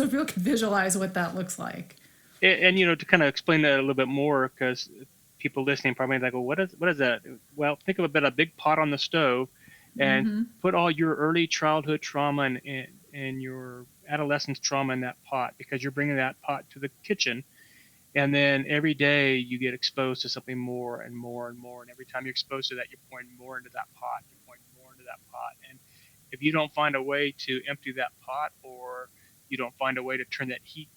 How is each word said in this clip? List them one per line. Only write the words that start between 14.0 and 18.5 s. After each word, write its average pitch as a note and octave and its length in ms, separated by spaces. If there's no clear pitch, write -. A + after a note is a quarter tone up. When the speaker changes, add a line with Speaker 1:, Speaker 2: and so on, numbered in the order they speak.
Speaker 2:
adolescence C#3+ 520
trauma C#3 320
in B2+ 80
that B2+ 240
pot, B2+ 340
because C3 240
you're C#3 100
bringing C#3+ 240
that C3 260
pot C#3 280
to - 80
the C#3 120
kitchen. C3+ 400
And C#3+ 200
then C#3 340